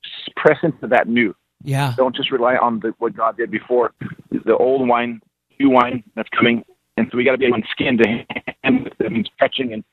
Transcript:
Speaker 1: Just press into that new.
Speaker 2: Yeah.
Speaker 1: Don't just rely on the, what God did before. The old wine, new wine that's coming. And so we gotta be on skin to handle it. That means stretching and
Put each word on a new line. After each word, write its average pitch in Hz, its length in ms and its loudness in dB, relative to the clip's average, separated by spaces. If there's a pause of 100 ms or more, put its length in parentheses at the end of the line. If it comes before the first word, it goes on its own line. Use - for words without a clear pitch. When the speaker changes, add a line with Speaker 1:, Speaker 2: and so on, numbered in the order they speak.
Speaker 1:
Just - 320 -16
press 151 280 2
into 156 240 -2
that 113 200 2
new. 117 280 0 (260)
Speaker 2:
Yeah. 135 360 -2
Speaker 1:
Don't 131 180 0
just 131 160 -6
rely 123 260 2
on 117 220 0
the, 107 200 -4
what 113 160 -4
God 113 220 -2
did 113 140 -4
before. 117 420 0 (380)
The - 240 0
old 127 320 2
wine, 120 340 0 (380)
new 139 100 4
wine 123 340 2 (120)
that's 110 140 -6
coming. 117 340 2 (340)
And 113 140 0
so 120 60 -6
we 123 60 0
gotta 131 140 2
be 123 140 2
on 110 200 0
skin 120 260 -2
to 113 280 2 (380)
handle 135 240 0
it. - 120 -14
That 107 120 -2
means 113 240 -4
stretching 127 380 -2
and 107 200 -10